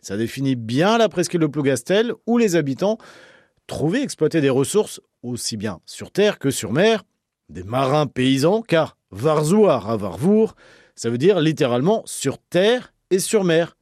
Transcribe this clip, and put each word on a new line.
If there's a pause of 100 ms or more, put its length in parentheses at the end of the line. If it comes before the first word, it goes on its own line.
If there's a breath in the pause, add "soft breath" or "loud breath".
Ça
définit
bien
la
presqu'île
de
Plougastel, (140)
où
les
habitants (680 loud breath)
trouvaient
exploiter
des
ressources (220)
aussi
bien
sur
terre
que
sur
mer, (440)
des
marins
paysans,
car (160)
var
zouar
a
var
voor, (400 soft breath)
ça
veut
dire
littéralement
sur
terre (200)
et
sur
mer.